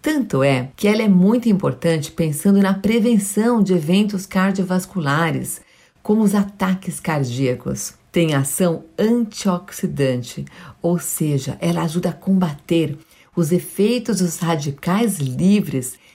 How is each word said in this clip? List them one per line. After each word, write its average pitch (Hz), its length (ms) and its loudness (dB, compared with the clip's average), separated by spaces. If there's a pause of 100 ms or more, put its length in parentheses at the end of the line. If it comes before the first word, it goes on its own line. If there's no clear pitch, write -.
Tanto 240 440 0
é 131 320 2
que - 100 -2
ela 214 160 2
é 220 60 2
muito 208 400 4
importante 160 640 0
pensando 175 480 2
na 196 140 2
prevenção 226 880 2
de 180 120 2
eventos 185 520 0
cardiovasculares, 170 1400 -2 (400)
como 220 220 2
os 196 100 4
ataques 190 680 -2
cardíacos. 135 960 -4 (160)
Tem 160 240 2
ação 156 500 0 (140)
antioxidante, 175 1500 -2 (380)
ou 170 160 2
seja, 143 640 -4
ela 170 200 0
ajuda 170 280 -2
a - 20 -6
combater 165 840 0 (360)
os 160 180 0
efeitos 214 680 0
dos 180 200 0
radicais 170 800 -2
livres 143 760 0 (200)